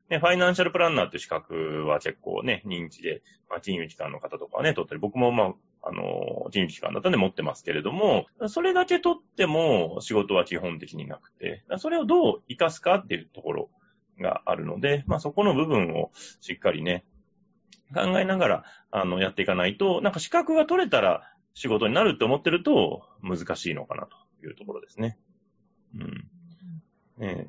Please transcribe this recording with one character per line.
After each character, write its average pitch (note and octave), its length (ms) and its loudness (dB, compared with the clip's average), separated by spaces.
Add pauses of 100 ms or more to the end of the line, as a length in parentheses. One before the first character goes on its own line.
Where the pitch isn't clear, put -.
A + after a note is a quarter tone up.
ね、 D#3+ 100 0
フ E3+ 60 0
ァ F3+ 80 6
イ F3+ 40 2
ナ F3+ 120 4
ン F3+ 60 2
シ F#3 60 0
ャ - 20 4
ル E3+ 80 2
プ F3 60 -4
ラ E3+ 120 4
ン D#3 60 0
ナ G#2 80 4
ー - 40 2
っ - 20 -14
て E2 80 -10
い - 20 -6
う - 20 -8
資 - 60 -14
格 D#2 580 -4
は D2+ 140 2
結 - 220 -6
構 - 220 -6
ね、 A#2+ 220 -2
人 E2+ 240 -6
気 - 120 -20
で、 E2 200 -6 (280)
ま F2 80 -6
あ、 - 40 -10
金 F#2+ 140 -4
融 E2 120 -6
機 - 80 -18
関 D2+ 160 -8
の C2+ 80 -14
方 - 200 -10
と - 80 -12
か - 100 -8
は C3+ 60 -2
ね、 D#3 100 2
取 E2 120 -4
っ - 40 -20
た E2+ 60 -8
り、 D#2+ 60 -8
僕 G2+ 180 -4
も A#2+ 120 4
ま A#2 120 2
あ、 F#2 100 0 (320)
あ - 60 -4
の、 G1+ 600 -6
金 F#2+ 120 2
融 E2+ 60 0
機 - 100 -14
関 - 140 -4
だ G2+ 80 -4
っ - 20 -18
た F#3 60 2
ん - 20 4
で D3 60 2
持 F#2+ 100 4
っ - 40 -2
て D#2+ 120 -6
ま D2 100 -2
す - 100 -14
け D#2+ 100 -4
れ D2+ 100 -2
ど G#2 80 -2
も、 E3+ 340 2 (220)
そ C4+ 140 -2
れ F#4 120 2
だ F4+ 120 2
け F4 140 0
取 F4 200 2
っ - 160 -20
て F#3+ 100 2
も D3 560 2
仕 - 120 -6
事 G2+ 200 2
は F2+ 120 4
基 F2 120 -6
本 E2+ 220 -6
的 - 160 -14
に D2 120 -10
な - 100 -12
く - 140 -20
て、 E2+ 320 -8 (140)
そ D#4 120 -4
れ E4+ 100 0
を C#4 60 -2
ど D#4 260 4
う - 160 -4
活 B2 100 -12
か E3 140 2
す - 80 -14
か F3+ 160 4
っ G3 100 -2
て - 80 -4
い E3+ 80 -6
う - 40 -18
と - 160 -20
こ - 100 -4
ろ D2+ 180 -4 (500)
が F#2 260 -2
あ F#2 100 0
る D#2+ 100 -8
の D#2+ 140 -6
で、 C#3+ 280 0
ま - 100 0
あ、 - 20 -2
そ D3 120 -6
こ G3+ 120 0
の G3 100 4
部 D#3 140 2
分 F#2+ 260 2
を E2 180 -4 (300)
し - 120 -10
っ - 60 -10
か F#2+ 120 2
り D#2 120 -4
ね、 F2+ 200 -2 (880)
考 F#3 260 0
え F#3+ 60 2
な F#3+ 120 0
が E3 100 2
ら、 F#2+ 160 0 (260)
あ G2 160 0
の、 F2+ 140 0
や F#2+ 100 2
っ - 40 -8
て G2 100 0
い - 20 2
か G2 80 2
な F2+ 140 2
い G2+ 100 -2
と、 F#3+ 240 2
な G3+ 80 2
ん F3+ 40 -2
か D#3 60 -8
資 - 120 -8
格 E4 240 2
が D#4 100 6
取 F4+ 200 2
れ G3+ 40 -8
た A#2+ 120 4
ら F#2 280 2 (240)
仕 - 140 -8
事 A2 200 4
に A2+ 60 2
な F#3 100 4
る F#3+ 120 4
っ - 20 -20
て A#2+ 60 2
思 B2+ 140 4
っ - 40 -4
て E3+ 80 0
る F3 140 0
と D#3 400 2 (180)
難 F2 340 -4
し - 140 -6
い D2+ 60 -2
の C#2 100 -8
か D2+ 100 -8
な - 120 -8
と - 400 -20
い - 20 -10
う - 60 -14
と - 100 -18
こ - 80 -12
ろ - 80 -12
で - 80 -20
す - 100 -20
ね。 A2+ 200 -4 (760)
う - 80 -12
ん。 - 240 -12 (880)
ね、 F#2 320 -8